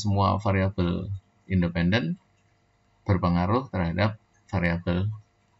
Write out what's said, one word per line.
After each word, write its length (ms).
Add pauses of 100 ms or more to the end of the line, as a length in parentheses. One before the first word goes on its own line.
semua 400
variabel 720 (360)
independen 680 (880)
berpengaruh 640
terhadap 480 (320)
variabel 640 (480)